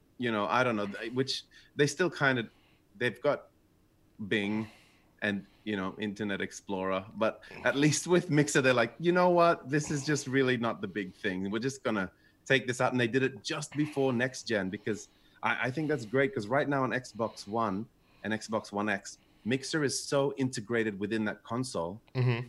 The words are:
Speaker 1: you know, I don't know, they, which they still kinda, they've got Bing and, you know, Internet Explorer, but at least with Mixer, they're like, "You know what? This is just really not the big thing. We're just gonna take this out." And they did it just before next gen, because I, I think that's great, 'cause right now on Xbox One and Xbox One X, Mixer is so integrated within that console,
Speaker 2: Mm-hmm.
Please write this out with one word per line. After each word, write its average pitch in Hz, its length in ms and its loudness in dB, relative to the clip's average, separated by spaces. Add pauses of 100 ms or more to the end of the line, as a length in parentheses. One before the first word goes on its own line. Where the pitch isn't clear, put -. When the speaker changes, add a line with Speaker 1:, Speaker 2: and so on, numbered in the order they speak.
(180)
Speaker 1:
you 123 120 -2
know, 104 180 0
I 120 140 4
don't 120 140 2
know, 104 100 -2
they, 110 220 -8
which 131 340 -2 (320)
they 147 140 4
still 170 220 0
kinda, 131 360 2 (520)
they've 117 220 -2
got - 260 0 (800)
Bing 107 400 0 (540)
and, 101 220 -2 (200)
you 107 120 -2
know, 95 220 -4
Internet 101 420 -4
Explorer, 95 640 -4 (120)
but 107 260 -2 (220)
at 123 120 2
least 143 300 2
with 170 240 2
Mixer, 147 320 4
they're 127 100 6
like, 117 260 2
"You 175 140 2
know 180 160 6
what? 170 400 4
This 151 220 0
is 139 160 -2
just 147 200 0
really 127 300 4
not 113 240 -2
the 104 80 -4
big 95 260 -6
thing. 95 360 -2
We're 113 80 -2
just 131 260 -4
gonna 101 260 0 (360)
take 135 200 4
this 123 140 -2
out." 127 120 4
And 127 80 0
they 120 80 2
did 127 140 2
it 117 220 -2
just 151 280 -6
before 139 420 0
next 127 300 -2
gen, 98 260 0
because 104 380 -6 (340)
I, 113 220 0
I 127 60 0
think 151 180 -4
that's 135 180 -2
great, 135 280 0
'cause 107 120 -4
right 131 220 0
now 139 160 2
on 120 80 -2
Xbox 117 540 -6
One 107 380 -2 (400)
and 101 80 -2
Xbox 110 400 -4
One 104 160 0
X, - 300 -4 (260)
Mixer 135 400 -2
is 123 180 -2
so 139 360 0
integrated 113 600 -2
within 107 280 -2
that - 160 -6
console, 107 580 -4 (140)
Speaker 2:
Mm-hmm. 123 340 2